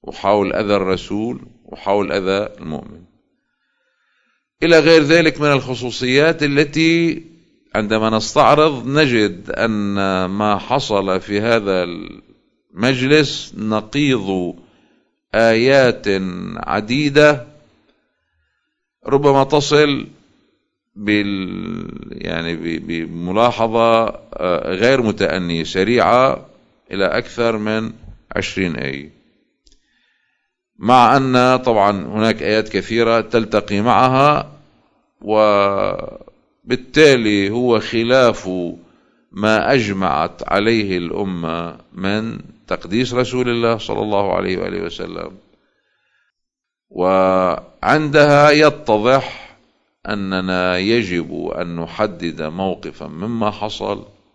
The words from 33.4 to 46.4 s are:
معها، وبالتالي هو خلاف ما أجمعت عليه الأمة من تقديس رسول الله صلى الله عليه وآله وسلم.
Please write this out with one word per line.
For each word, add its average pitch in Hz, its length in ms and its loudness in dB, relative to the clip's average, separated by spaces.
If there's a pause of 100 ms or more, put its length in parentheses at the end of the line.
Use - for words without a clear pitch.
معها، 131 720 2 (2250)
وبالتالي 120 840 4
هو 117 300 2
خلاف 117 680 2 (840)
ما 107 420 0
أجمعت 95 800 -2
عليه 101 460 0
الأمة 85 800 -6 (160)
من 107 460 -6 (280)
تقديس 107 460 -4
رسول 123 360 -2
الله 117 280 0
صلى 107 240 -6
الله 101 320 0
عليه 92 240 -2
وآله 92 260 -6
وسلم. 87 540 -12 (1500)